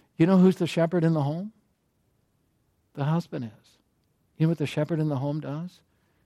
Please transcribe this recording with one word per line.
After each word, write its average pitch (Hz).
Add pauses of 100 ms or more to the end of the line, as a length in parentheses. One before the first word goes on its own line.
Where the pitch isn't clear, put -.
(180)
You 160
know 190
who's 185
the 170
shepherd 165
in 165
the 151
home? 170 (1400)
The 143
husband 156
is. - (720)
You 160
know 165
what 165
the 147
shepherd 151
in 156
the 139
home 143
does? 151 (460)